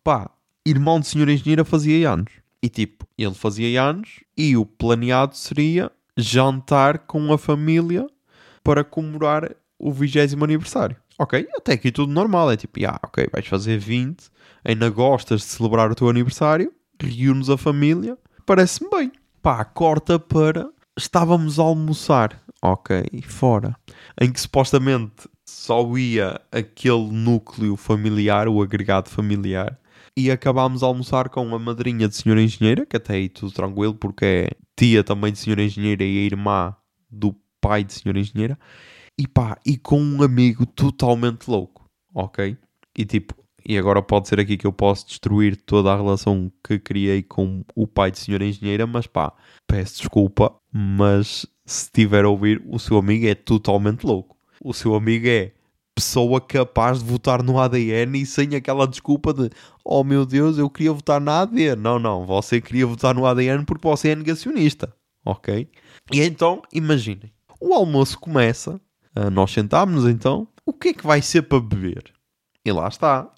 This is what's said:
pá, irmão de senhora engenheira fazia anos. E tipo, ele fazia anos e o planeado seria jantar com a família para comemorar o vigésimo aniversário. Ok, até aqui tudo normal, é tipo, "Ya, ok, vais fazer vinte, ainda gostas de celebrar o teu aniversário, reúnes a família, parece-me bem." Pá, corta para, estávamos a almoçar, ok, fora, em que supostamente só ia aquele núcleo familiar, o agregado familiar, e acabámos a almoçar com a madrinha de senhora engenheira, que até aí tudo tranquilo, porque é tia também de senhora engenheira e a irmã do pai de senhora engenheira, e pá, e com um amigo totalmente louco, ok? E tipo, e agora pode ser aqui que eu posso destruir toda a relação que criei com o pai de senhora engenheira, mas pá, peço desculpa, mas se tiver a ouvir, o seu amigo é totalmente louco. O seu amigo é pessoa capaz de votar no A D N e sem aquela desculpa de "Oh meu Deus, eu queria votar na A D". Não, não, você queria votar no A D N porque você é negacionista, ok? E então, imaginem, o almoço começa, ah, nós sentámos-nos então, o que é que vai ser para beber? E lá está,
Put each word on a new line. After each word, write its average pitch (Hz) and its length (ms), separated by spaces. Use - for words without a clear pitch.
pá, 123 280
irmão 156 320
de 151 80
senhora 147 260
engenheira 151 320
fazia 156 460
anos. 95 220
E 120 60
tipo, - 380
ele 101 180
fazia 113 480
anos 160 380
e 151 200
o 110 80
planeado 120 720
seria 156 540
jantar 135 840
com 151 320
a 151 60
família 165 680
para 147 180
comemorar 151 720
o 147 140
vigésimo 143 520
aniversário. 156 520
Ok, 139 360
até - 200
aqui 123 180
tudo 143 180
normal, 175 400
é 110 60
tipo, - 240
"Ya, - 220
ok, - 280
vais - 160
fazer 104 320
vinte, 123 520
ainda 113 240
gostas 120 540
de - 60
celebrar 113 420
o 110 40
teu 123 140
aniversário, 151 640
reúnes 131 520
a 135 80
família, 156 580
parece-me 185 420
bem." 330 240
Pá, 120 200
corta 160 560
para, 160 480
estávamos 165 600
a 165 40
almoçar, 156 800
ok, 92 420
fora, 110 500
em 127 140
que - 80
supostamente 131 880
só 120 420
ia 113 420
aquele 113 600
núcleo 110 640
familiar, 104 720
o 104 140
agregado 98 480
familiar, 101 680
e 131 140
acabámos 131 520
a 131 40
almoçar 127 420
com 117 260
a 113 40
madrinha 117 500
de 104 80
senhora 110 240
engenheira, 110 460
que - 100
até 107 180
aí 95 140
tudo 98 240
tranquilo, 98 420
porque 101 300
é 90 260
tia 113 300
também 104 280
de 101 60
senhora 104 240
engenheira 104 400
e 98 160
a 101 40
irmã 101 520
do 104 260
pai 104 240
de 98 80
senhora 98 260
engenheira, 107 400
e 135 80
pá, 113 380
e 139 100
com 143 240
um 143 220
amigo 123 420
totalmente 120 840
louco, 95 340
ok? 98 420
E 113 80
tipo, 101 300
e 104 80
agora 98 240
pode 101 260
ser 104 140
aqui 101 160
que 98 100
eu 98 60
posso 101 340
destruir 104 500
toda 98 360
a 101 40
relação 98 540
que 107 140
criei 98 440
com 95 400
o 110 120
pai 98 240
de 95 80
senhora 101 280
engenheira, 104 400
mas 117 200
pá, 73 240
peço 101 320
desculpa, 101 580
mas 101 720
se - 260
tiver 104 320
a 104 60
ouvir, 104 360
o 117 120
seu 110 180
amigo 104 300
é 104 80
totalmente 104 720
louco. 95 320
O 123 80
seu 110 220
amigo 113 340
é 104 240
pessoa 127 460
capaz 127 600
de 117 40
votar 123 380
no 127 180
A 127 80
D 120 220
N 123 320
e - 20
sem 143 300
aquela 135 340
desculpa 143 460
de 127 160
"Oh 139 180
meu 139 220
Deus, 147 320
eu 147 140
queria 156 240
votar 147 260
na 151 220
A - 20
D". 165 320
Não, 117 220
não, 104 260
você 98 340
queria 123 280
votar 120 280
no 127 120
A 127 80
D 127 100
N 139 220
porque 160 200
você 151 260
é 156 40
negacionista, 160 720
ok? 104 460
E 139 120
então, 170 400
imaginem, 110 580
o 180 140
almoço 151 440
começa, 147 640
ah, 101 140
nós 95 220
sentámos-nos 139 580
então, 131 400
o - 80
que - 160
é 330 60
que - 120
vai 151 140
ser 160 220
para 139 180
beber? 95 440
E 107 80
lá 85 160
está, 135 500